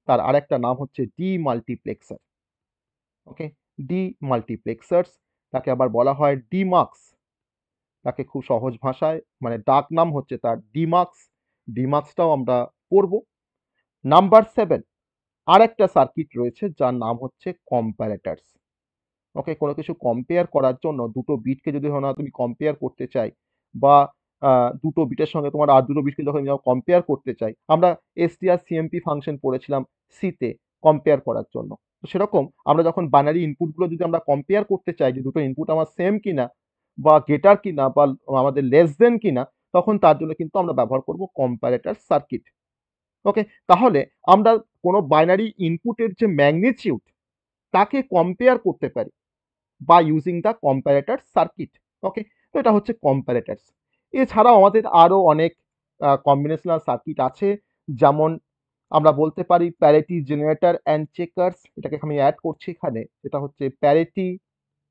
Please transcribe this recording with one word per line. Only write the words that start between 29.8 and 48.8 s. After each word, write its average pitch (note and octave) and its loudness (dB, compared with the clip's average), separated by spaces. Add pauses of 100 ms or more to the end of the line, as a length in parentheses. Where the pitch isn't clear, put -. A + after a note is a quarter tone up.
সিতে C3 -6 (280)
কম্পেয়ার D3+ 2
করার A2 -6 (120)
জন্য। G#2+ -12 (260)
তো - -16
সেরকম F#3 -2 (180)
আমরা D3+ 2
যখন E3 -2
বাইনারি D3 2
ইনপুটগুলো D#3+ -4
যদি E3+ -6
আমরা E3 -2
কম্পেয়ার E3 -2
করতে F#3 -6
চাই C3 -2
যে C3 -10
দুটো C3 -6
ইনপুট C#3+ -6
আমার D#3+ 0
সেম G3+ -4
কিনা C#3+ -4 (500)
বা D3+ 6
greater F#3+ 4
কিনা C#3+ -4
বা D3 2 (240)
আমাদের C3+ -2
less C#3+ 4
than A#3 4
কিনা, C3+ -4 (280)
তখন F3+ 0
তার D#3+ 4
জন্য D#3 -8
কিন্তু D#3+ -8
আমরা F3 -2
ব্যবহার C3 -2
করব F3 -10
কম্প্যারেটর B2 -4
সার্কিট। - -4 (800)
ওকে, G3+ 0 (240)
তাহলে F#3 4 (180)
আমরা G#3 4
কোনো G3 -2
বাইনারি F3 2
ইনপুটের F#3+ -4
যে A3+ -2
ম্যাগনিটিউড, E3 0 (720)
তাকে G#3 0
কম্পেয়ার F#3 2
করতে D3 -4